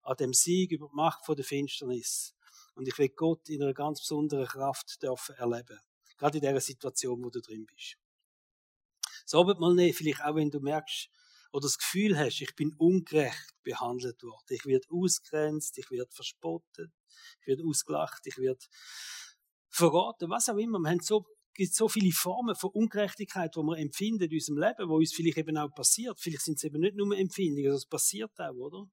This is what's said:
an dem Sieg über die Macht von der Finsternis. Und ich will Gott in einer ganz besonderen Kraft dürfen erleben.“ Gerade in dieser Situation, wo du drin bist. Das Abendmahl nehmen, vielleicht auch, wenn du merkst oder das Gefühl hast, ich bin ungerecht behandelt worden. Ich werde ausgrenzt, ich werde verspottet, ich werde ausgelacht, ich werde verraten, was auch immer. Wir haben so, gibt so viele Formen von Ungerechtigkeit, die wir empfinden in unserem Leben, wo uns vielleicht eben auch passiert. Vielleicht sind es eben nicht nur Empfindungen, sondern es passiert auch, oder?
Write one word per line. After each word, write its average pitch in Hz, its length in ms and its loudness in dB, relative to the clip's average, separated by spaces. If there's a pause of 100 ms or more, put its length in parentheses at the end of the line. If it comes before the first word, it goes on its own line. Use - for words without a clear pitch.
an 131 160 -2
dem 135 160 -2
Sieg 180 380 4
über 147 160 -4
die 143 80 -18
Macht 156 280 2
von 151 120 0
der 135 100 -6
Finsternis. 135 880 -4 (400)
Und 131 140 -8
ich 123 100 -6
will 135 120 4
Gott 165 400 0
in 143 120 -4
einer 139 120 0
ganz 143 260 -4
besonderen 147 480 -2
Kraft - 560 -6
dürfen 131 320 -4
erleben.“ 117 440 -4 (380)
Gerade 147 200 2
in 143 40 0
dieser 135 200 2
Situation, 123 640 -4
wo 120 60 -8
du 120 120 -6
drin 110 240 -12
bist. - 320 -16 (1300)
Das - 100 -8
Abendmahl 175 420 6
nehmen, 175 180 8
vielleicht 156 280 -2
auch, 151 140 -2
wenn 151 140 2
du 147 100 -4
merkst 151 500 -4 (420)
oder 143 120 -2
das 139 140 0
Gefühl 196 400 2
hast, 135 240 0
ich - 140 -8
bin 156 220 0
ungerecht 160 760 4 (100)
behandelt 123 600 -4
worden. 113 260 -16
Ich 127 160 -4
werde 131 240 2
ausgrenzt, 151 880 0
ich - 140 -14
werde 123 200 -6
verspottet, 165 800 -10 (500)
ich - 60 -10
werde 190 160 0
ausgelacht, 156 640 -2
ich - 120 -10
werde 131 220 0 (1080)
verraten, 170 600 4
was 240 200 0
auch 208 80 0
immer. 220 220 0
Wir 156 100 0
haben 170 120 2
so, 214 240 0 (280)
gibt 185 200 0
so 220 140 2
viele 196 240 4
Formen 208 440 -2
von 190 160 -4
Ungerechtigkeit, 202 840 -2
die 165 40 -2
wir 160 180 0
empfinden 180 520 -2
in 156 40 -4
unserem 151 260 -2
Leben, 196 300 0
wo 156 80 4
uns 160 160 4
vielleicht 165 240 0
eben 156 200 -2
auch 147 160 -4
passiert. 214 460 0
Vielleicht - 240 -6
sind 156 120 -2
es - 80 -6
eben 151 160 -4
nicht 196 160 2
nur 202 220 0
Empfindungen, 151 540 0
sondern 143 60 2
es 131 100 -8
passiert 208 520 -4
auch, 131 140 -8
oder? 151 400 -12